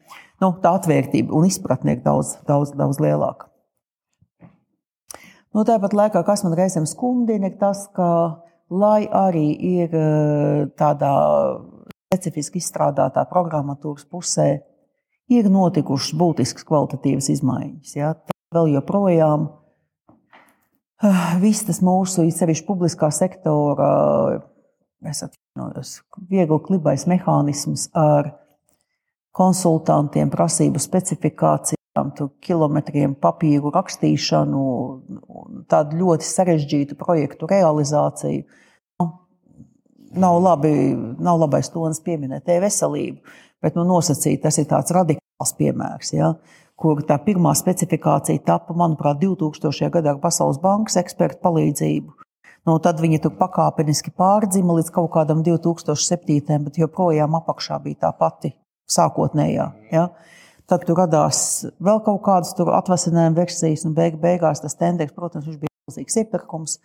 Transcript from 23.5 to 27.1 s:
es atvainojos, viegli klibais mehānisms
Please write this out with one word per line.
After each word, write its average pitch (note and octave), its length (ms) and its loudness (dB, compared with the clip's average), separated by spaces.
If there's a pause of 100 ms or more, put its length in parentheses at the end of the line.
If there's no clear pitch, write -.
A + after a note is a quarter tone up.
es D3+ 200 -10
atvainojos, - 800 -14 (280)
viegli E3 340 2
klibais D#3 440 0
mehānisms D3 840 0